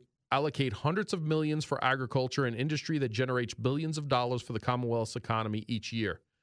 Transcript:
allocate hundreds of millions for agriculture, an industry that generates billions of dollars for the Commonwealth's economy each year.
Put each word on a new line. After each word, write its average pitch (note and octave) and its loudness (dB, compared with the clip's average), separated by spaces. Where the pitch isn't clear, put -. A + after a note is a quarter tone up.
allocate C#3 2
hundreds F3+ 0
of F3 -2
millions D#3 2
for - -2
agriculture, C3 2
an A#2 0
industry D3+ 0
that C3 0
generates B2 0
billions D3+ 0
of D3 -6
dollars B2 2
for A#2+ -8
the A2 -2
Commonwealth's A#2 0
economy A2 -2
each A#2 -4
year. G#2+ -2